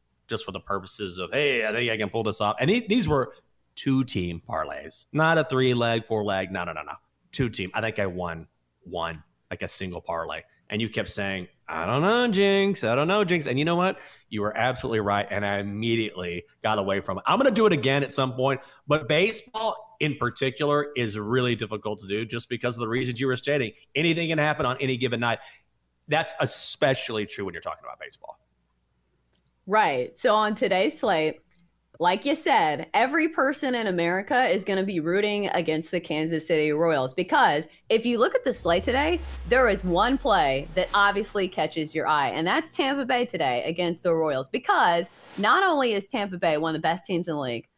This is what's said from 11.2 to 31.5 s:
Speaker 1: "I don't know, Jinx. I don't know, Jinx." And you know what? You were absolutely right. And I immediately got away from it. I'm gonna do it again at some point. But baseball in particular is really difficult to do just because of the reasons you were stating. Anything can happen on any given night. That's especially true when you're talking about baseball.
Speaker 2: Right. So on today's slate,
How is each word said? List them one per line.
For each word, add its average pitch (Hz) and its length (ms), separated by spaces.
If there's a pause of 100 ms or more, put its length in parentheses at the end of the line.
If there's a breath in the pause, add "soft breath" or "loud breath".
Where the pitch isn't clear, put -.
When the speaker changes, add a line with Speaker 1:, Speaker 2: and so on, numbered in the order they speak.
Speaker 1:
"I 85 200
don't 131 160
know, 240 280
Jinx. 196 540
I 113 100
don't 151 140
know, 208 160
Jinx." 165 220
And 123 120
you 147 60
know 170 120
what? 185 220 (300 loud breath)
You 107 140
were 104 120
absolutely 120 460
right. 101 300
And 101 160
I 101 140
immediately 101 840 (180 soft breath)
got 110 160
away 98 220
from 95 160
it. - 100
I'm 170 120
gonna 269 120
do 220 140
it 196 80
again 139 300
at 131 100
some 131 220
point. 131 260 (260 loud breath)
But 151 220
baseball 214 880
in 147 180
particular 143 800
is 110 240
really 120 380
difficult 107 440
to 98 60
do 107 200
just 117 240
because 120 260
of 117 40
the 113 80
reasons 123 300
you 135 100
were 127 80
stating. 135 360 (220 soft breath)
Anything 165 340
can 160 80
happen 151 300
on 127 120
any 131 200
given 120 220
night. 117 180 (680 loud breath)
That's 156 320
especially 131 840
true 98 220
when 85 80
you're 82 80
talking 82 220
about 62 140
baseball. - 400 (1300)
Speaker 2:
Right. 180 520
So 214 160
on 214 200
today's 202 440
slate, 156 420 (600)